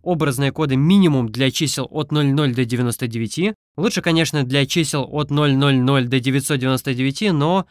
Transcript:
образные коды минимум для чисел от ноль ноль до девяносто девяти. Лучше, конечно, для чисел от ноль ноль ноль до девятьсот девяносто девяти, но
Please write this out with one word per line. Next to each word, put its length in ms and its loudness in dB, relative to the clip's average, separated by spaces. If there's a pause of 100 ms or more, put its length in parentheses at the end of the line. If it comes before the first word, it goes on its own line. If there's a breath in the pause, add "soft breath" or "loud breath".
образные 480 0
коды 240 -2
минимум 540 4
для 200 -2
чисел 400 -4
от 220 -6
ноль 200 2
ноль 220 2
до 100 0
девяносто 440 -2
девяти. 480 -4 (200)
Лучше, 280 -2
конечно, 400 0
для 240 0
чисел 420 -2
от 220 -4
ноль 240 2
ноль 240 4
ноль 280 2
до 120 0
девятьсот 400 -2
девяносто 340 -2
девяти, 380 -2
но 400 0